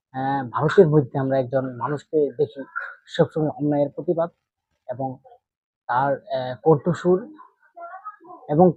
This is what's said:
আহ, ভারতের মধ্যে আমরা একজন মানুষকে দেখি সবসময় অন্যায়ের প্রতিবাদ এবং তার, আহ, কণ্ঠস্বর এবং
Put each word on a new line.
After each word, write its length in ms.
আহ, 360
ভারতের 380
মধ্যে 320
আমরা 200
একজন 380
মানুষকে 600
দেখি 240
সবসময় 440
অন্যায়ের 400
প্রতিবাদ 400
এবং 300
তার, 240
আহ, 500
কণ্ঠস্বর 540
এবং 300